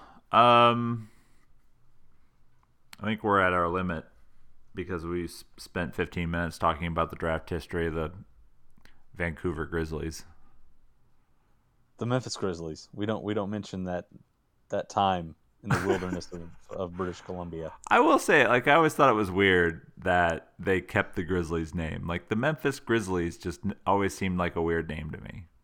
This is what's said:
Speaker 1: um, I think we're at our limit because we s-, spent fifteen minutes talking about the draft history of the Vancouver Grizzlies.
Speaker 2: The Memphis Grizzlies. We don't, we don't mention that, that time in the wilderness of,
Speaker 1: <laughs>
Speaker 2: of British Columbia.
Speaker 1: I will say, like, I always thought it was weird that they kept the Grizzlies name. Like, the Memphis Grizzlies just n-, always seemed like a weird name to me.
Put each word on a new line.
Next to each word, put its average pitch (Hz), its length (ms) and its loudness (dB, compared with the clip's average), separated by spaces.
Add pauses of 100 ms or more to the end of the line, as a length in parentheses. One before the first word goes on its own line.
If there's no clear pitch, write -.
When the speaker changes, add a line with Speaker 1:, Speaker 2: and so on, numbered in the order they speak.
(340)
Speaker 1:
um, 120 760 6 (1900)
I 98 60 -8
think 107 180 -4
we're 101 160 4
at 92 140 4
our 87 160 2
limit 87 340 -2 (720)
because 87 300 -8
we 87 180 -4
s-, - 220 -12 (100)
spent - 400 -8
fifteen 85 360 -4
minutes 85 260 -4
talking 82 300 -2
about 82 240 -2
the - 40 -12
draft 80 340 -4
history 85 380 -4
of 80 60 -4
the 80 180 -4 (1040)
Vancouver 80 500 -4
Grizzlies. 80 600 -6 (1700)
Speaker 2:
The 107 80 -6
Memphis 120 300 -2
Grizzlies. 82 580 -6
We 104 120 -6
don't, 107 180 -4
we 104 100 -4
don't 101 160 -2
mention 98 360 -8
that, 90 240 -6 (580)
that - 220 -6
time 92 460 0 (280)
in 101 60 -10
the 95 180 -2
wilderness 90 440 -4
of, 87 100 -12 (180)
Speaker 1:
<laughs> - 100 -20
Speaker 2:
of 87 260 -8
British 90 260 -6
Columbia. 82 520 -10 (160)
Speaker 1:
I - 100 8
will 311 200 6
say, 143 280 6
like, 123 220 4
I 143 60 8
always 160 180 6
thought 139 160 6
it 113 40 6
was 107 160 2
weird 90 520 4 (160)
that 87 600 0
they 92 220 0
kept - 380 -2
the 95 60 -2
Grizzlies 82 520 -2
name. 87 320 -6
Like, 87 220 -6
the 107 80 0
Memphis 143 420 -2
Grizzlies 92 580 -2
just - 280 -8
n-, 98 100 -4 (100)
always 98 300 2
seemed 92 220 -2
like 87 180 -2
a 85 60 -2
weird 82 260 0
name 78 220 -8
to - 100 -10
me. - 260 -16 (180)